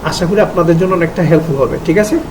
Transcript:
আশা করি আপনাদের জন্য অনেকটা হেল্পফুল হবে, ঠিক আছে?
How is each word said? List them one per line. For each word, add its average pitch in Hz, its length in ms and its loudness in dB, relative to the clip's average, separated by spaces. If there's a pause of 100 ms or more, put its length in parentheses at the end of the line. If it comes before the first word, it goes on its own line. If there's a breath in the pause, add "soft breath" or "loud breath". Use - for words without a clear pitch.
আশা 160 220 -2
করি 202 140 2
আপনাদের 175 380 0
জন্য 185 180 2
অনেকটা 170 280 -2
হেল্পফুল 156 320 2
হবে, 135 300 0
ঠিক 170 120 2
আছে? 214 220 0 (120)